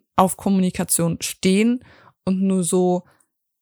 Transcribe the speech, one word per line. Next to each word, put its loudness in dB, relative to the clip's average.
auf 2
Kommunikation -2
stehen 0
und -2
nur 0
so 0